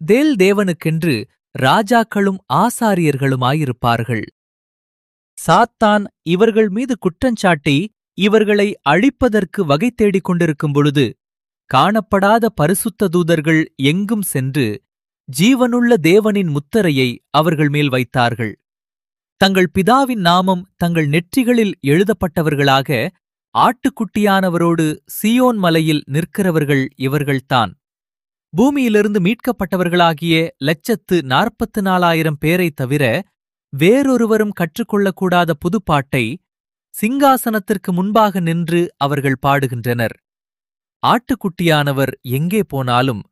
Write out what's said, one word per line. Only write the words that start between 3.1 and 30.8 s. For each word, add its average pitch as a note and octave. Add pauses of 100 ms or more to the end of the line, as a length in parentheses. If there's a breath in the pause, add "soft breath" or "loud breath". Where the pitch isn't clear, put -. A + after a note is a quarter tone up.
சாத்தான் G#3 (160)
இவர்கள் G#3+
மீது A#3+
குற்றஞ்சாட்டி, F3 (260)
இவர்களை G#3 (100)
அழிப்பதற்கு G#3
வகை D#3
தேடிக் G3+
கொண்டிருக்கும் E3
பொழுது, C#3+ (560)
காணப்படாத G3+
பரிசுத்த G3
தூதர்கள் D#3+
எங்கும் G3
சென்று, C3 (560)
ஜீவனுள்ள A#3+
தேவனின் G3+
முத்திரையை C#3+
அவர்கள் D#3
மேல் D3
வைத்தார்கள். A#2+ (760)
தங்கள் F#3+
பிதாவின் B3
நாமம் F3+
தங்கள் E3
நெற்றிகளில் G#3+ (140)
எழுதப்பட்டவர்களாக, D3 (480)
ஆட்டுக்குட்டியானவரோடு F3+ (240)
சீயோன் A#3+
மலையில் D#3+
நிற்கிறவர்கள் D3+
இவர்கள்தான். C3 (760)
பூமியிலிருந்து G#3+
மீட்கப்பட்டவர்களாகிய E3+ (100)
லட்சத்து E3+